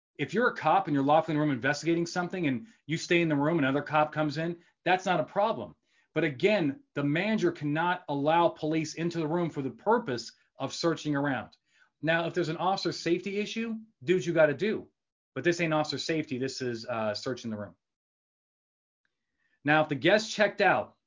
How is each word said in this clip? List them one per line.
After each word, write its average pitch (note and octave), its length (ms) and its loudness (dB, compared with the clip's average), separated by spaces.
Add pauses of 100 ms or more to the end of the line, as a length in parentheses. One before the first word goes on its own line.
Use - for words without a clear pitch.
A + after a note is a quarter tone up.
(180)
If D3 160 -4
you're A#3+ 140 4
a - 80 -2
cop E3+ 320 4
and D3 80 0
you're C#3 80 4
lawfully D3+ 320 4
in D3 40 2
the D3+ 60 4
room D3 80 2
investigating D3+ 540 0
something F3 400 -2
and A#2+ 180 -2 (220)
you D#3 100 -2
stay E3+ 240 2
in E3 80 2
the D3+ 60 2
room D#3 240 2
and C3+ 80 4
another C#3 160 0
cop D3+ 280 2
comes D3+ 280 -2
in, E3+ 180 -4 (260)
that's F#3 220 2
not F3 140 2
a - 60 0
problem. F#3+ 500 -2 (400)
But D#3 80 0
again, D#3+ 560 0 (160)
the C#3+ 80 -2
manager F3 480 0
cannot E3 580 -2
allow D#3 400 4
police D#3 460 -4
into E3+ 240 -4
the D#3 80 -2
room E3+ 240 -2
for D3 100 -6
the C3+ 80 -4
purpose G3+ 640 -2 (260)
of C3+ 160 -8
searching D#3 420 -2
around. C#3 340 -4 (520)
Now, E3 240 0
if D#3+ 80 -4
there's E3 160 -2
an E3 80 -4
officer F3+ 340 -2
safety F3+ 460 -4
issue, A3+ 380 -6 (280)
do E3 120 2
what D3+ 100 -2
you E3 80 0
gotta D3+ 220 4
do. F3+ 320 -4 (480)
But C#3 80 -6
this F3 180 2
ain't D#3+ 120 0
officer D3+ 260 0
safety, D3+ 400 -4
this C3 240 -6
is, A#2 240 -6
uh, A2 260 -2
searching A#2+ 380 -8
the G#2 60 -8
room. G2 180 -12 (1900)
Now, D#3 200 4
if D#3 60 -6
the D3 60 -4
guest F3+ 360 2
checked G3 280 0
out, D#3+ 360 2 (120)